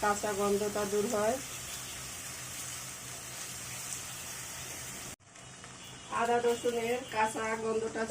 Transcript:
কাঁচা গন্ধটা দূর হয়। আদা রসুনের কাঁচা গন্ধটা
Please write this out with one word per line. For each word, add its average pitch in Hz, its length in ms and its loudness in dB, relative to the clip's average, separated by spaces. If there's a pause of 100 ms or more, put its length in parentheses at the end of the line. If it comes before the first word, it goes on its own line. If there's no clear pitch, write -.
কাঁচা 208 360 4
গন্ধটা 202 440 4 (100)
দূর 208 220 4
হয়। 220 220 4 (4000)
আদা 233 180 6
রসুনের 233 580 4 (180)
কাঁচা 220 300 4 (180)
গন্ধটা 220 480 2